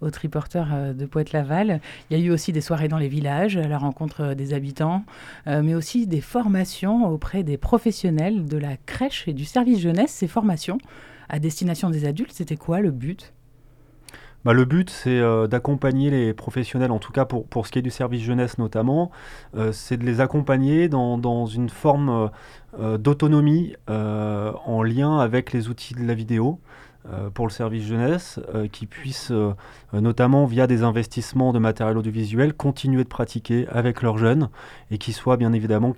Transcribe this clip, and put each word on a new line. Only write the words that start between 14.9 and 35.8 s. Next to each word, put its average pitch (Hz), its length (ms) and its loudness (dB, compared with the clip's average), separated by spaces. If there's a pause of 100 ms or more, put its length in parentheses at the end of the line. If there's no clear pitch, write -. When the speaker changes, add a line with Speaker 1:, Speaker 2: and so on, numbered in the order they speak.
Speaker 2:
euh, 113 280 4
d'accompagner 135 640 0
les 123 240 2
professionnels, 123 580 -2
en 110 80 0
tout - 120 -10
cas 110 140 2
pour, 117 220 -4
pour 113 180 -2
ce - 60 -14
qui - 80 0
est - 20 4
du 123 80 -4
service 120 320 -4
jeunesse 123 380 0
notamment, 127 520 0 (460)
euh, 110 160 0
c'est - 240 -4
de 117 80 -4
les 123 160 2
accompagner 139 640 2
dans, 123 300 0
dans 120 300 0
une 117 220 -2
forme, 143 400 2
euh, 113 180 2 (520)
euh, 110 180 -2
d'autonomie, 151 800 4 (140)
euh, 107 640 -2 (120)
en 113 180 0
lien 139 340 2
avec 123 340 2
les 113 160 -2
outils 120 280 -10
de 123 100 -4
la 117 80 0
vidéo, 113 480 0 (520)
euh, 101 160 -6
pour 113 180 -2
le 107 60 -4
service 113 320 -4
jeunesse, 123 520 0 (160)
euh, 107 140 -2
qui - 180 -12
puissent, - 460 -10
euh, 107 220 2 (400)
euh, 104 80 0
notamment 127 440 4
via 123 220 2
des 120 160 2
investissements 117 680 0
de 120 60 2
matériel 110 380 2
audiovisuel, 110 560 0
continuer 135 520 0
de - 20 -4
pratiquer 120 640 -2
avec 120 320 0
leurs 110 160 2
jeunes 120 320 4 (420)
et 107 60 -2
qui 110 160 -8
soient 127 240 2
bien 117 160 4
évidemment 110 440 2